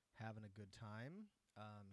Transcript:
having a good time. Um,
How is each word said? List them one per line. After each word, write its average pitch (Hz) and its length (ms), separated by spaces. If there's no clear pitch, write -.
having 110 240
a 98 120
good 101 160
time. 127 540
Um, 104 360